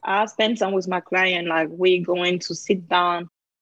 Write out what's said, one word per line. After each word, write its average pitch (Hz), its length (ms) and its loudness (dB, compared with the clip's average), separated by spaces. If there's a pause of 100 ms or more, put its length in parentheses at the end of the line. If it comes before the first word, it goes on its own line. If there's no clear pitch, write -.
I 202 220 0
spend 220 320 0
time 196 140 0
with 190 140 0
my 185 140 -2
client, 180 480 0
like, 160 220 0
we're 180 340 2
going 175 340 0
to 175 160 -8
sit 180 340 -2
down, 175 400 0 (340)